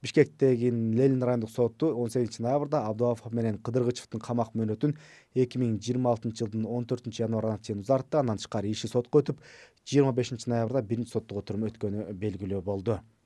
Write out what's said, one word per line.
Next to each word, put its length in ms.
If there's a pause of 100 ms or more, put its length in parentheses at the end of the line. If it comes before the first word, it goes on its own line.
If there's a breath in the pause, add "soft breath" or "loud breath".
Бишкектеги 680
Ленин 520
райондук 280
соту 440
он 140
сегизинчи 320
ноябрда 460
Абдуапов 460
менен 260
Кыдыргычевдин 600
камак 340
мөөнөтүн 420 (380 loud breath)
эки 240
миң 180
жыйырма 380
алтынчы 320
жылдын 180
он 220
төртүнчү 400
январына 340
чейин 220
узартты. 340
Андан 220
тышкары, 320
иши 180
сотко 320
өтүп, 220 (420 loud breath)
жыйырма 300
бешинчи 340
ноябрда 320
биринчи 380
соттук 240
отурум 260
өткөнү 460
белгилүү 480
болду. 380 (260)